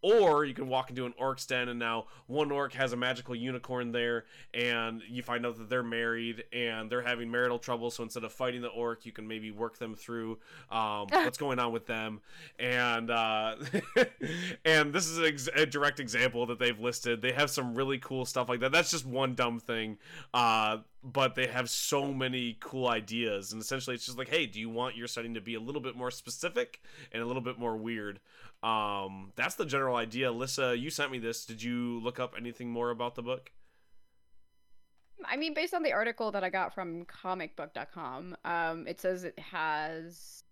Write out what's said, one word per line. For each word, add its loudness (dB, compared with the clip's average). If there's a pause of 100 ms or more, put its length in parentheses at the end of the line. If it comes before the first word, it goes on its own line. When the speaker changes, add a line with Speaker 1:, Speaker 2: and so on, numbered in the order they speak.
(120)
Speaker 1:
Or 10
you -2
can -4
walk 2
into -2
an -4
orc's 0
den, 2
and -2
now 2 (220)
one 2
orc 0
has 0
a -2
magical -2
unicorn -2
there, 0 (280)
and 0
you -6
find -2
out -2
that -12
they're 2
married, -2 (100)
and -2
they're 0
having -2
marital 2
trouble, -2
so -6
instead -6
of -6
fighting -2
the -4
orc, -4
you -12
can -12
maybe -6
work -4
them -6
through, -6 (320)
um, 0
Speaker 2:
<laughs> -2
Speaker 1:
what's 4
going 0
on 4
with -4
them. -4 (380)
And, 2
uh, 2 (560)
<laughs> -6
and 6
this 2
is -2
an 4
ex-, 2
a 8
direct 2
example 2
that -2
they've 4
listed. 0
They 2
have 4
some -2
really 2
cool -2
stuff 0
like 2
that. 4
That's 4
just 0
one 0
dumb 2
thing, -2 (360)
uh, 6 (260)
but 2
they 2
have -2
so 0
many -2
cool -2
ideas, 0
and -6
essentially -4
it's -8
just -8
like, -4
"Hey, 2
do -10
you -6
want -2
your -8
setting -6
to -6
be -6
a -4
little -6
bit -6
more -4
specific -6 (320)
and -4
a -2
little -2
bit -4
more -2
weird?" -6 (440)
Um, 0
that's -2
the -2
general 2
idea. 0
Alyssa, 0
you -4
sent -2
me -4
this. -4
Did -12
you -2
look -4
up -2
anything -8
more 0
about -2
the -8
book? -6 (1700)
Speaker 3:
I -2
mean, -2
based 0
on 0
the 4
article 0
that 0
I 2
got 0
from -6
comicbook -6
dot -6
com, -8 (100)
um, 0
it -8
says -2
it -8
has -4